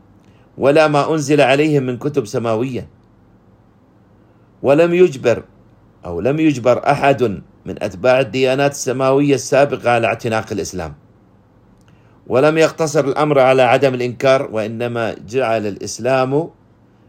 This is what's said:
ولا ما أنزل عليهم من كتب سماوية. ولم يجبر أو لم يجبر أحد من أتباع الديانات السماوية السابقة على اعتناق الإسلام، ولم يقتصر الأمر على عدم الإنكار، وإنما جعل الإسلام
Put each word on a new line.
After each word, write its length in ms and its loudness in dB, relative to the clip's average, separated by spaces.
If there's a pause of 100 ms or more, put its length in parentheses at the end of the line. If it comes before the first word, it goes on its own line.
(580)
ولا 300 4
ما 260 0
أنزل 280 2
عليهم 420 2
من 140 -4
كتب 280 -4
سماوية. 640 -4 (1700)
ولم 320 4
يجبر 500 2 (640)
أو 160 -8
لم 180 -2
يجبر 520 0
أحد 500 0 (240)
من 180 -10
أتباع 360 0
الديانات 520 0
السماوية 640 0
السابقة 560 0
على 160 0
اعتناق 440 -4
الإسلام، 440 -8 (1300)
ولم 300 2
يقتصر 480 0
الأمر 340 0
على 220 6
عدم 320 4
الإنكار، 580 0
وإنما 640 -6 (120)
جعل 400 -2
الإسلام 800 -4 (600)